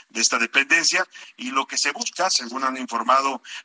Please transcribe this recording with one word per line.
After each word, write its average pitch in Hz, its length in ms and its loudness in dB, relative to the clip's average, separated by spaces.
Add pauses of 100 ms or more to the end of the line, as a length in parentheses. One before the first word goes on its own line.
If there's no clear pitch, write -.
de 113 120 -6
esta 214 180 2
dependencia, 165 640 2 (320)
y 127 140 -8
lo 135 160 -2
que 135 100 -8
se 143 140 0
busca, - 400 -2
según 123 320 -2
han 131 140 0
informado 127 640 0 (220)